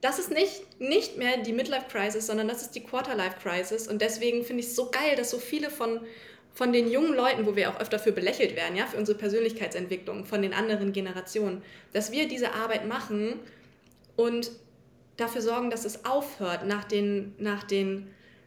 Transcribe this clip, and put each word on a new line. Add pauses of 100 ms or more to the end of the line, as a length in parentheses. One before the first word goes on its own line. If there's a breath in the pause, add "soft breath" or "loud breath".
das
ist
nicht,
nicht
mehr
die
Midlife-Crisis,
sondern
das
ist
die
Quarter-Life-Crisis.
Und
deswegen
finde
ich's
so
geil,
dass
so
viele
von, (520 loud breath)
von
den
jungen
Leuten,
wo
wir
auch
öfter
für
belächelt
werden,
ja,
für
unsere
Persönlichkeitsentwicklung,
von
den
anderen
Generationen, (300 loud breath)
dass
wir
diese
Arbeit
machen (760 loud breath)
und (680)
dafür
sorgen,
dass
es
aufhört,
nach
den,
nach
den (400 loud breath)